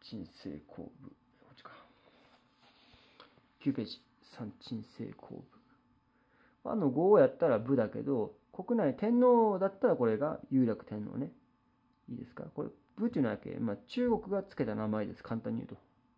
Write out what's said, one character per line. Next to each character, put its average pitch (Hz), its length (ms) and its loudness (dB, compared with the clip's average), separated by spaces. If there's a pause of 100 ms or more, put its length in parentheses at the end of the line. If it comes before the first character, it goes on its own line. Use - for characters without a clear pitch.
鎮 101 240 -10
西 76 420 -14
高 - 180 -14
部。 - 260 -18
こ - 40 -20 (380)
っ - 40 -20
ち - 60 -20
か。 - 100 -20 (1900)
九 139 140 0
ペ 117 80 -4
ー - 20 -4
ジ。 - 160 -12 (220)
三 - 280 -14 (100)
鎮 110 220 -10 (140)
西 - 200 -10
高 - 180 -18
部。 - 80 -14 (1200)
和 - 140 -6
の 165 120 2
五 175 300 6
や 135 80 10
っ 127 100 0
た 165 120 2
ら 117 100 4
部 127 180 0
だ 110 120 2
け 113 140 -8
ど、 131 300 -2 (200)
国 226 260 -2
内 147 180 0
天 240 240 2
皇 226 380 6
だ 190 80 2
っ 196 120 -4
た 247 100 4
ら 160 80 4
こ 123 100 2
れ 110 100 2
が 147 240 -2 (100)
有 131 140 4
楽 110 220 0
天 107 180 -8
皇 - 140 -10
ね。 139 120 -6 (800)
い 120 60 -12
い - 20 -10
で 127 100 -12
す - 80 -20
か？ - 100 -12 (100)
こ - 80 -8
れ、 - 60 -8 (280)
部 220 120 0
っ - 20 -12
て 208 80 -4
い 143 40 4
う - 20 4
の 107 60 2
は、 - 80 -4 (220)
ま 110 120 -2
あ、 - 40 -6 (120)
中 247 200 -2
国 220 220 0
が 196 140 -2
つ - 100 -20
け - 100 0
た 208 120 -4
名 107 100 -2
前 107 200 0
で - 100 -10
す。 - 60 -20
簡 113 180 -4
単 113 140 -6
に 117 40 -4
言 - 80 -8
う - 20 -14
と。 - 80 -16 (420)